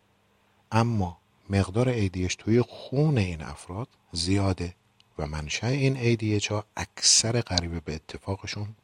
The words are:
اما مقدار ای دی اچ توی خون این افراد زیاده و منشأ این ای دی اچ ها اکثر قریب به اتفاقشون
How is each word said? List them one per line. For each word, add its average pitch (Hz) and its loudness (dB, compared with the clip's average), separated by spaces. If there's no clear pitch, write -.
اما 110 2
مقدار 98 2
ای 110 0
دی 90 -4
اچ - -2
توی 117 4
خون 143 0
این 87 -2
افراد 87 -10
زیاده 90 0
و 78 -4
منشأ 76 -6
این 135 2
ای 117 2
دی 107 0
اچ 104 0
ها 104 -2
اکثر - 2
قریب 85 -2
به 78 -6
اتفاقشون 101 -8